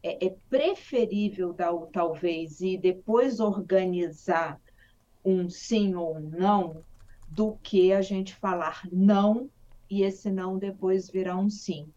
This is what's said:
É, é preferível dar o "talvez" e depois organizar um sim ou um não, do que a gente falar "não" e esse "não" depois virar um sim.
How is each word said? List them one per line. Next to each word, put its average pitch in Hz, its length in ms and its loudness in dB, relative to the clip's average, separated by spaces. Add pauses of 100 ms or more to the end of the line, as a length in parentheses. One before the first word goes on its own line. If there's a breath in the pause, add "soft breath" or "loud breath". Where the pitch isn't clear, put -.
É, - 240 -4
é 190 100 -2 (120)
preferível 214 1040 0
dar 175 200 -2
o 170 140 -4
"talvez" 165 720 -4
e 185 160 -2
depois 214 640 2
organizar 180 1200 0 (640 soft breath)
um 185 260 2
sim 202 460 0
ou 160 200 -4
um 156 140 -10
não, 170 520 0 (460 soft breath)
do 214 340 -2
que 190 300 4
a 196 100 4
gente 190 320 -4
falar 175 480 -4 (100)
"não" 208 580 4 (400)
e 196 120 0
esse 196 280 -2
"não" 190 280 -4
depois 190 520 -2
virar 185 260 -4
um 202 140 0
sim. 156 460 -8